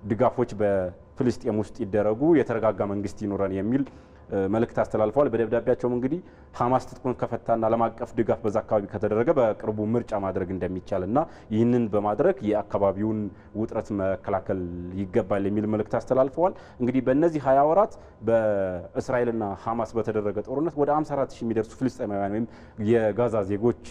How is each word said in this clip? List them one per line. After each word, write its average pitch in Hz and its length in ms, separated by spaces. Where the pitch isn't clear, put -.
ድጋፎች 113 520
በፍልስጤም 104 1000
ውስጥ - 220
ይደረጉ፣ 107 540
የተረጋጋ 110 540
መንግስት 101 320
ይኑረን 98 340
የሚል፣ 107 300
እ፣ 98 220
መልእክት 113 300
አስተላልፈዋል። 110 520
በደብዳቤያቸውም 117 640
እንግዲህ 131 260
ሐማስ 123 300
ትጥቁን - 320
ከፈታና 117 480
ዓለም 113 180
አቀፍ 113 300
ድጋፍ 98 280
በዛ 107 180
አካባቢ 104 280
ከተደረገ 107 460
በቅርቡ 107 540
ምርጫ 110 340
ማድረግ 95 300
እንደሚቻል 92 540
እና 104 140
ይህንን 117 400
በማድረግ 104 540
የአካባቢውን 104 760
ውጥረት 110 380
መከላከል 95 680
ይገባል 98 500
የሚል 104 220
መልእክት 107 280
አስተላልፈዋል። 131 580
እንግዲህ 127 280
በእነዚህ 147 380
ሃያ 135 220
ወራት 180 300
በእስራኤልና 110 1200
ሐማስ 113 360
በተደረገ 107 500
ጦርነት 143 340
ወደ 143 140
ሃምሳ 151 200
አራት 139 200
ሺህ - 100
የሚደርሱ 113 340
ፍልስጤማውያን 104 560
ወይም 113 140
የጋዛ 110 600
ዜጎች 104 460